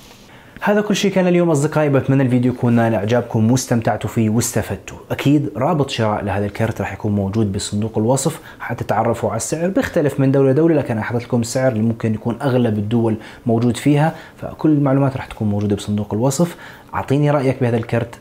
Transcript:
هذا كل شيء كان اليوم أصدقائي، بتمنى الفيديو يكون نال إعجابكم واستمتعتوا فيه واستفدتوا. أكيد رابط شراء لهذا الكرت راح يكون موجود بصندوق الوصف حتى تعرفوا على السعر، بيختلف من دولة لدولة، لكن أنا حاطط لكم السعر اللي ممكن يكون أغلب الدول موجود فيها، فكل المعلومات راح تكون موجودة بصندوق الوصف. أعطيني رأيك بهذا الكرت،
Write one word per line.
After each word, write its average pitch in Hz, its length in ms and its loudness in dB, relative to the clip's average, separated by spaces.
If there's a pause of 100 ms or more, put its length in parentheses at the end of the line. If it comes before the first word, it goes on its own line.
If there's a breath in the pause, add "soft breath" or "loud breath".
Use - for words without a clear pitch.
(600 loud breath)
هذا 208 200 2
كل 208 140 -2
شيء 196 160 2
كان 185 160 2
اليوم 175 220 4
أصدقائي، 151 400 2
بتمنى 135 340 2
الفيديو 123 300 2
يكون 120 200 2
نال 117 200 4
إعجابكم 110 580 0
واستمتعتوا 117 580 0
فيه 113 200 0
واستفدتوا. 107 680 -4 (140)
أكيد 139 440 2
رابط 147 340 0
شراء 107 340 -2
لهذا 101 220 -2
الكرت 110 360 -4
راح 98 120 -6
يكون 104 180 -4
موجود 101 400 0
بصندوق 104 460 -4
الوصف 131 420 0 (200 loud breath)
حتى - 240 -8
تعرفوا 117 460 0
على 113 80 -4
السعر، 160 300 -4
بيختلف 185 520 0
من 135 120 4
دولة 135 200 4
لدولة، 156 240 4
لكن 131 180 0
أنا 110 80 -2
حاطط 117 220 -4
لكم 120 180 0
السعر 131 300 0
اللي 107 120 0
ممكن 113 300 0
يكون 110 280 -4
أغلب 120 360 2
الدول 110 400 0 (280 loud breath)
موجود 117 320 2
فيها، 147 380 2 (260 loud breath)
فكل - 280 -2
المعلومات 139 480 2
راح - 80 -10
تكون - 240 -4
موجودة 104 260 0
بصندوق 104 380 -4
الوصف. 135 420 0 (380 loud breath)
أعطيني 143 380 0
رأيك 131 300 0
بهذا 120 160 2
الكرت، 113 440 -4